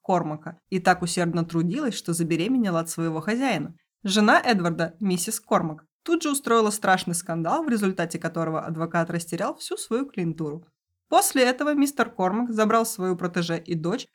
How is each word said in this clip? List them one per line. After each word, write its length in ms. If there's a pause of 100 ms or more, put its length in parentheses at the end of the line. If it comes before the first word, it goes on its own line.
Кормака 560 (120)
и 100
так 220
усердно 420
трудилась, 500
что 200
забеременела 680
от 100
своего 300
хозяина. 560 (300)
Жена 360
Эдварда, 600
миссис 400
Кормак, 420 (200)
тут 200
же 80
устроила 380
страшный 460
скандал, 500
в 40
результате 480
которого 480
адвокат 440
растерял 480
всю 180
свою 300
клиентуру. 600 (440)
После 340
этого 300
мистер 360
Кормак 400
забрал 360
свою 320
протеже 420
и 160
дочь, 400